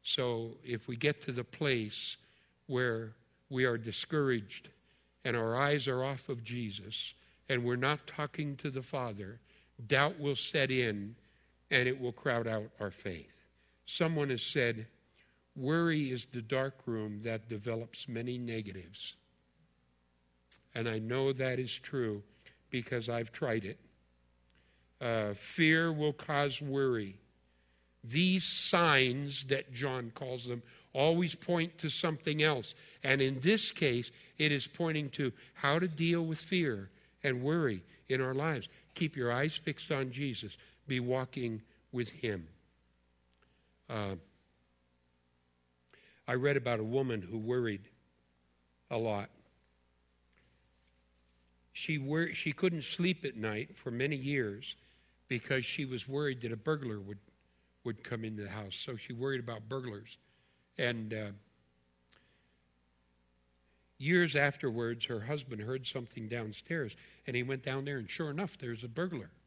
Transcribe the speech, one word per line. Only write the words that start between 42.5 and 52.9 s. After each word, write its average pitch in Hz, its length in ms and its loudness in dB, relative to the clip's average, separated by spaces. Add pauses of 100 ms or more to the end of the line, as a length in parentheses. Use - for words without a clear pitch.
Uh, 104 280 -2 (2000)
I 127 80 0
read 139 220 4
about 120 240 2
a 110 40 0
woman 120 360 2
who 95 180 -6
worried 113 440 0 (1080)
a 120 60 -2
lot. 107 320 0 (2500)
She - 260 -2
wor-, 156 360 0
she 160 180 -2
couldn't 170 320 2
sleep 180 400 0